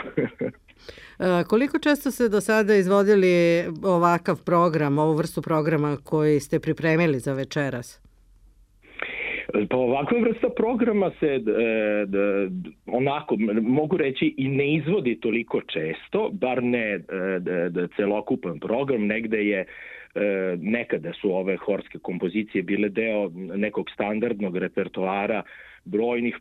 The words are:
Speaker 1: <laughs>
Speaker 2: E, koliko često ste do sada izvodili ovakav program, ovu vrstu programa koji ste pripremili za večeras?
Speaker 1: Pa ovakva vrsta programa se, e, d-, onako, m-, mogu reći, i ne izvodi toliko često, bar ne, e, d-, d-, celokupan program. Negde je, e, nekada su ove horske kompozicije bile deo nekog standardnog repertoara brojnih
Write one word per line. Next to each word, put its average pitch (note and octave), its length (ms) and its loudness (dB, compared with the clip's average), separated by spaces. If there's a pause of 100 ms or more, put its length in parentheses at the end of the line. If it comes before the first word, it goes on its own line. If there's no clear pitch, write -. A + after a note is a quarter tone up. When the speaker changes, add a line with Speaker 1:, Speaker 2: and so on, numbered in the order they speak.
(160)
Speaker 1:
<laughs> - 520 -6 (500)
Speaker 2:
E, F3 300 2
koliko C4+ 300 2
često C#4+ 320 2
ste A#3 180 2
do G3+ 120 2
sada G#3+ 340 4
izvodili F#3 920 6 (200)
ovakav F3 600 2
program, D#3+ 540 2
ovu D#3 160 2
vrstu E3+ 280 -2
programa D3 640 0
koji D3+ 360 2
ste D#3 200 -2
pripremili D#3+ 580 2
za C#3 140 -4
večeras? C3 680 -6 (1700)
Speaker 1:
Pa B2+ 60 2
ovakva C3+ 420 2
vrsta A#3 380 2
programa A3 540 2 (100)
se, E3 60 2
e, C#3 140 2 (680)
d-, G2 440 0 (360)
onako, C#3 480 -2
m-, G#2+ 260 2
mogu D3+ 360 2
reći, D3+ 400 0
i C3+ 120 0
ne C#3+ 260 2
izvodi C#3 460 0
toliko A2+ 400 -2
često, E2 720 -4
bar B2+ 300 -2
ne, A#2 320 0
e, E2+ 60 -6 (400)
d-, F2 300 -2
d-, F2 260 -2
celokupan G2+ 640 -2
program. A#2 460 -2
Negde A2 400 -2
je, G2 140 2
e, F2+ 60 -4 (920)
nekada F#2 520 -4
su F#2+ 220 -2
ove F#2+ 220 -2
horske - 420 -6
kompozicije F#2+ 640 -4
bile G2+ 260 -2
deo G#2 460 -2
nekog F#2+ 600 -6
standardnog G#2 600 -4
repertoara F#2+ 840 -4 (460)
brojnih A#2 520 -2